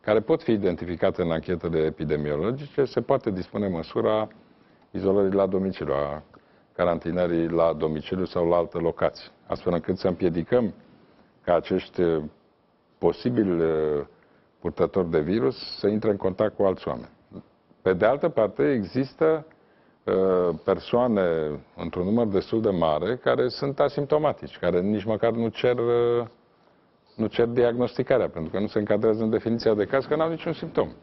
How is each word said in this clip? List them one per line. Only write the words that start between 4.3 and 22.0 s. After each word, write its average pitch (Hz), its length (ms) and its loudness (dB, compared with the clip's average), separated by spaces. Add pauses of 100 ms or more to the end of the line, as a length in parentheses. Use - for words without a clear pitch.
izolării 95 420 2
la 98 120 4
domiciliu, 92 480 -2
a 73 300 -4 (520)
carantinării 85 760 0
la 82 240 2
domiciliu 80 520 -4
sau 85 240 0
la 87 60 4
altă 85 220 0
locație, 82 540 -2 (160)
astfel 90 260 -4
încât 90 240 -2
să - 100 -2
împiedicăm 90 680 0 (720)
ca 87 120 2
acești, 92 460 -2
uh, 82 220 2 (760)
posibili, 92 640 0
uh, 78 440 0 (540)
purtători 87 500 -2
de 82 100 2
virus 113 580 -2
să 104 100 -2
intre 107 220 0
în 101 80 0
contact 95 380 -2
cu 104 80 0
alți 92 240 0
oameni. 64 220 -8 (720)
Pe 95 120 4
de 90 120 2
altă 143 240 2
parte, 135 420 2
există 135 760 0 (640)
uh, 92 540 2
persoane 95 840 2 (260)
într-un 87 300 -4